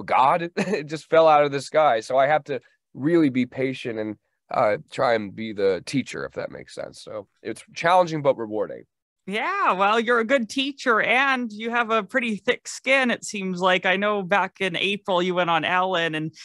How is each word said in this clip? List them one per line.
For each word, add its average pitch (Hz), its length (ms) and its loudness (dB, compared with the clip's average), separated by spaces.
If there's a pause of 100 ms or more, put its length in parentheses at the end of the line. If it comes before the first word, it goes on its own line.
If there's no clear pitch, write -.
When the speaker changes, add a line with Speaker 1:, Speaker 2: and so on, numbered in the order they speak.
Speaker 1:
God, 165 480 2
<laughs> - 40 -8
it 180 320 -2
just 151 200 -10
fell 160 200 6
out 147 160 8
of 139 80 -2
the 139 80 -2
sky. 139 400 2
So 127 160 -2
I 135 100 6
have 147 180 2
to 131 160 -6 (340)
really 156 360 2
be 123 160 0
patient 131 520 -6
and, 107 180 -6 (340)
uh, 107 260 2 (160)
try 131 220 0
and 107 200 -4
be 110 180 -8
the 95 340 0
teacher, 101 380 -6
if - 80 -12
that - 180 -8
makes - 240 -18
sense. - 280 -14
So - 260 -14 (140)
it's 113 200 -10 (120)
challenging 170 480 2
but 139 140 2
rewarding. 104 460 -6 (440)
Speaker 2:
Yeah, 294 480 -2
well, 202 260 2
you're 233 180 0
a 226 60 0
good 233 240 0
teacher, 269 520 -2
and 247 520 0
you 226 180 -8
have 233 200 -2
a 220 120 2
pretty 226 340 -2
thick - 300 -2
skin, 262 460 0
it - 120 -6
seems 190 360 -6
like. 185 260 2
I 185 100 2
know 208 260 0
back 185 380 -2
in 185 160 -2
April 196 460 0
you 180 140 0
went 175 140 0
on 160 140 2
Ellen, 180 520 0
and 156 160 -4 (120)